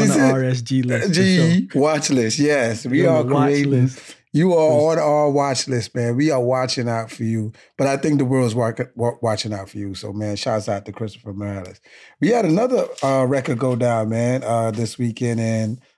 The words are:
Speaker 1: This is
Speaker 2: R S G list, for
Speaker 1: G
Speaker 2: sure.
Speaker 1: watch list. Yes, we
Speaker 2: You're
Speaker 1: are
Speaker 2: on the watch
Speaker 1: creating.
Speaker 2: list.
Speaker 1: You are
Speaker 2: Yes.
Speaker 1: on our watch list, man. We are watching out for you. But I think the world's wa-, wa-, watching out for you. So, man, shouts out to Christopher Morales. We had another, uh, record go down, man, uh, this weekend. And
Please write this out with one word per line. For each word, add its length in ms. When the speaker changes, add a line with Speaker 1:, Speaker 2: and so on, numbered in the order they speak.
Speaker 1:
This 100
is 20
Speaker 2:
R 260
S 200
G 180
list, 280
for 40
Speaker 1:
G 560
Speaker 2:
sure. 140
Speaker 1:
watch 260
list. 300
Yes, 480
we 160
Speaker 2:
You're 80
Speaker 1:
are 80
Speaker 2:
on 80
the 80
watch 160
Speaker 1:
creating. 200
Speaker 2:
list. 440
Speaker 1:
You 220
are 160
Speaker 2:
Yes. 100
Speaker 1:
on 160
our 320
watch 380
list, 260
man. 220
We 160
are 100
watching 480
out 220
for 120
you. 280
But 80
I 120
think 200
the 80
world's 300
wa-, 180
wa-, 260
watching 320
out 160
for 80
you. 160
So, 180
man, 240
shouts 320
out 180
to 60
Christopher 420
Morales. 460
We 100
had 160
another, 420
uh, 260
record 300
go 160
down, 340
man, 340
uh, 280
this 260
weekend. 420
And 400